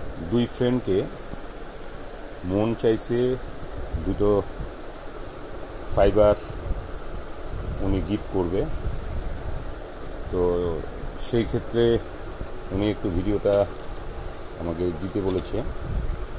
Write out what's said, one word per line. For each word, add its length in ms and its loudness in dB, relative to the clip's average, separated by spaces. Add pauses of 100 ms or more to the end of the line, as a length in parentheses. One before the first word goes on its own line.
(320)
দুই 140 6
ফ্রেন্ডকে 580 2 (1400)
মন 300 2
চাইছে 600 4 (680)
দুটো 360 6 (1500)
fiber 400 8 (1500)
উনি 280 2
gift 240 -2
করবে, 320 2 (1700)
তো 400 4 (600)
সেই 120 4
ক্ষেত্রে 560 4 (720)
উনি 180 2
একটু 200 0
ভিডিওটা 560 4 (960)
আমাকে 260 0
দিতে 360 -2
বলেছে। 420 0 (760)